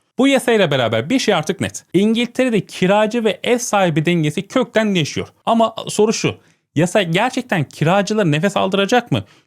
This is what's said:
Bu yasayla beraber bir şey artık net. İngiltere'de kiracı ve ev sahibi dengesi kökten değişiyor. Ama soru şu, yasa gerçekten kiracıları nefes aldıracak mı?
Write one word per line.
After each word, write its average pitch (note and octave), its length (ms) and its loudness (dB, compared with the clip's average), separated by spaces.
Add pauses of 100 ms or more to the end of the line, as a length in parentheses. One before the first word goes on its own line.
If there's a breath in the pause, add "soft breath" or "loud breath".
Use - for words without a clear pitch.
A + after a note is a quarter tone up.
(180)
Bu C4 100 2
yasayla A#3 440 2
beraber A#2 380 0
bir C4 100 0
şey G#3 140 0
artık - 280 -2
net. - 320 -6
İngiltere'de A3+ 720 0
kiracı G#3+ 580 0
ve G#3+ 200 0
ev A#3+ 140 0
sahibi F3 480 0
dengesi E3+ 420 0
kökten A3 480 0
değişiyor. C#3+ 320 -2 (180)
Ama A3+ 300 2 (120)
soru G#3+ 260 2
şu, - 240 -4 (380 soft breath)
yasa F3+ 280 0
gerçekten F#3+ 600 -2
kiracıları F#3+ 680 0
nefes F#3 260 0
aldıracak G3 540 0
mı? G#2+ 120 -2 (240 soft breath)